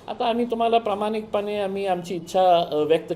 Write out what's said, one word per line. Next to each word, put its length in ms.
आता 180
आम्ही 200
तुम्हाला 320
प्रामाणिकपणे 840
आम्ही 280
आमची 280
इच्छा, 560
अ, 40
व्यक्त 400